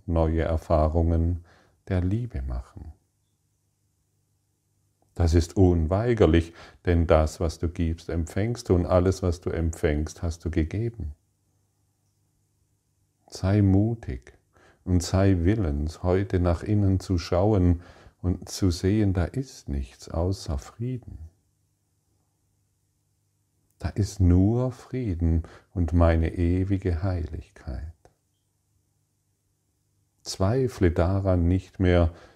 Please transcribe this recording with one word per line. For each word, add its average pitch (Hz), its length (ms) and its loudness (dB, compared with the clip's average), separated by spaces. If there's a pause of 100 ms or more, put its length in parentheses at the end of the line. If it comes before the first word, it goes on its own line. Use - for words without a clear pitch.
neue 80 360 0
Erfahrungen 82 1000 0 (440)
der 92 120 -2
Liebe 104 400 -4
machen. 64 520 -10 (2250)
Das 85 200 2
ist 85 220 2
unweigerlich, 90 960 4 (320)
denn 85 200 2
das, 78 340 2
was 85 180 -4
du 82 100 -4
gibst, 82 400 -4
empfängst 95 600 -4
du, 98 60 4
und 87 120 2
alles, 92 360 -4
was 87 180 -4
du - 100 -8
empfängst, 80 720 -4
hast 82 220 -8
du 85 60 -6
gegeben. 82 600 -6 (2250)
Sei 101 340 0
mutig 98 760 0 (460)
und 90 180 0
sei 95 380 2
willens, 80 640 -2
heute 92 380 0
nach 87 220 0
innen 98 380 2
zu 92 180 -2
schauen, 90 640 2 (420)
und 90 240 -4
zu 98 220 -2
sehen, 98 420 0
da 90 140 0
ist - 420 -10
nichts 69 400 -8
außer 87 480 -4
Frieden. 120 640 -10 (2500)
Da 85 120 -6
ist - 280 -4
nur 101 540 4
Frieden 85 680 -4 (320)
und 87 180 -2
meine 82 420 4
ewige 90 680 -2
Heiligkeit. 78 880 -8 (2250)
Zweifle 107 680 0
daran 90 580 0
nicht 92 320 -2
mehr, 87 340 4 (220)